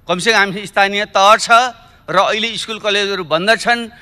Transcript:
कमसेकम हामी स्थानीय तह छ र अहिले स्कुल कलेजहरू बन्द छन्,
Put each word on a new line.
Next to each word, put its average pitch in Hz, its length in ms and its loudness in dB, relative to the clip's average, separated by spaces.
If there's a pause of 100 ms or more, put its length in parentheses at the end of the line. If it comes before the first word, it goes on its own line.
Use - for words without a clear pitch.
कमसेकम 180 300 0
हामी 202 280 -2
स्थानीय 202 400 -2
तह 202 300 4
छ - 140 -6 (580)
र 160 80 -6
अहिले 214 420 0
स्कुल 214 220 -10
कलेजहरू 196 440 -2
बन्द 175 360 0
छन्, 233 320 -4 (100)